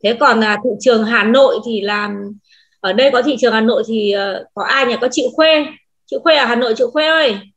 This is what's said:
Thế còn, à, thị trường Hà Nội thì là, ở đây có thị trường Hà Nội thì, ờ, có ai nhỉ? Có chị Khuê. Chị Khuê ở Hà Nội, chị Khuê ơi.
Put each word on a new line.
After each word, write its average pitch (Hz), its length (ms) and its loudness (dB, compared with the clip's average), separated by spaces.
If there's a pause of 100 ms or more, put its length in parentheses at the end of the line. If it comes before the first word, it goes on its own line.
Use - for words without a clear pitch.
Thế 226 160 0
còn, 226 240 4
à, 208 200 0
thị 247 60 0 (100)
trường 226 240 2
Hà 214 200 0
Nội 240 420 4
thì 220 140 -4
là, 208 300 -4 (680)
ở 185 120 -4
đây 262 180 4
có 254 120 2
thị 285 180 -2
trường 233 120 2
Hà 220 80 2
Nội 220 260 2
thì, 214 260 -2
ờ, 196 320 -4 (100)
có 202 100 -6
ai 269 220 0
nhỉ? 240 140 -2
Có 247 100 -2
chị 254 240 -2
Khuê. 311 300 2 (420)
Chị 269 180 -10
Khuê 320 120 4
ở 269 80 2
Hà 233 120 -2
Nội, 233 200 0
chị 254 160 0
Khuê 311 140 0
ơi. 311 300 0 (200)